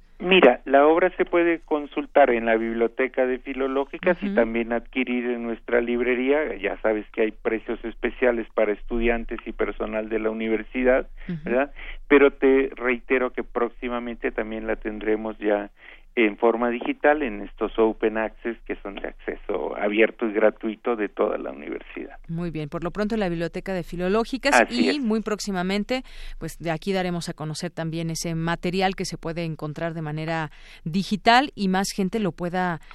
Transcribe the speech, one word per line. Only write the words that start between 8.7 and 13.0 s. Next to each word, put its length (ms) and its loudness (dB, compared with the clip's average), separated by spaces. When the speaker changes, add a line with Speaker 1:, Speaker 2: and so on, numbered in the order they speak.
Speaker 1:
estudiantes 720 -2
y 60 -10
personal 580 -4
de 80 -2
la 140 -2
universidad, 760 0
Speaker 2:
Ujú. 140 -6
Speaker 1:
¿verdad? 280 0
Pero 240 8
te 440 4
reitero 560 0